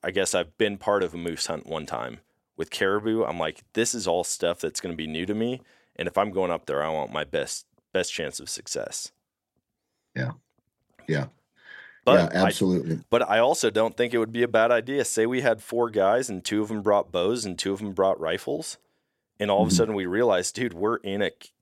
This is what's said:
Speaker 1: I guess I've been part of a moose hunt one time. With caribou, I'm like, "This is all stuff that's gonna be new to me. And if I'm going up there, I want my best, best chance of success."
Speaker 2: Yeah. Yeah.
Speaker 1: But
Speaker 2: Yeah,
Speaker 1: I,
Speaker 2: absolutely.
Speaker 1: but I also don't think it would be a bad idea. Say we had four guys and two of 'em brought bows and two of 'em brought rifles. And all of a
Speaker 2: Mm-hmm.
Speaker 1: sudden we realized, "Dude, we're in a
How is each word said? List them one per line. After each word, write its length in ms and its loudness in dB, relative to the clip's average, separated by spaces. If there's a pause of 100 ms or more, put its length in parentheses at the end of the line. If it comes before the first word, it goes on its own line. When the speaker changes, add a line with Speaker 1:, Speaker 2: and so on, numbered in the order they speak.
Speaker 1:
I 80 -4
guess 220 0
I've 240 -2
been 200 2
part 260 2
of 100 -4
a 40 -10
moose 300 -6
hunt 200 -6
one 180 -6
time. 340 -8 (360)
With 140 -8
caribou, 560 0
I'm 140 -4
like, 240 -4 (100)
"This 200 0
is 140 -4
all 160 2
stuff 380 -2
that's 180 -4
gonna 160 -8
be 120 -8
new 180 -4
to 80 -2
me. 280 -4 (340)
And 120 -6
if 100 -2
I'm 140 2
going 200 0
up 140 -4
there, 180 -2
I 60 -2
want 220 -4
my 120 -4
best, 420 -6 (260)
best 220 -2
chance 260 -8
of 100 -16
success." 600 -8 (1040)
Speaker 2:
Yeah. 160 -4 (760)
Yeah. 200 -2 (800)
Speaker 1:
But 280 6
Speaker 2:
Yeah, 80 2
Speaker 1:
I, 60 4
Speaker 2:
absolutely. 520 0 (100)
Speaker 1:
but 200 4
I 100 4
also 300 4
don't 280 0
think 160 0
it 60 2
would 140 0
be 100 2
a 40 2
bad 240 4
idea. 340 0
Say 200 2
we 160 0
had 220 2
four 260 0
guys 400 2
and 160 -8
two 160 0
of 80 -2
'em 120 -4
brought 300 2
bows 340 0
and 120 -8
two 160 -2
of 80 -6
'em 120 -6
brought 260 2
rifles. 580 -6 (600)
And 100 -2
all 140 4
of 40 2
a 40 0
Speaker 2:
Mm-hmm. 60 2
Speaker 1:
sudden 180 2
we 100 -2
realized, 500 2
"Dude, 180 -4
we're 240 -2
in 240 -4
a 100 0 (300)